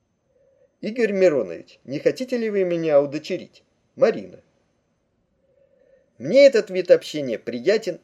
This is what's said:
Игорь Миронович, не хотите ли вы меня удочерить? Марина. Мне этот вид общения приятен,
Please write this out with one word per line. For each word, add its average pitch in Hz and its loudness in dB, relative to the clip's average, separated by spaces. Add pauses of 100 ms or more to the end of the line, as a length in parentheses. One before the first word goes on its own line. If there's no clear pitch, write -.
(800)
Игорь 220 -4
Миронович, 147 -2
не 143 -10
хотите 254 -4
ли 226 -4
вы 202 -2
меня 165 2
удочерить? 147 -8 (320)
Марина. 131 -2 (1800)
Мне 196 4
этот 247 4
вид 185 -2
общения 147 2
приятен, 143 -4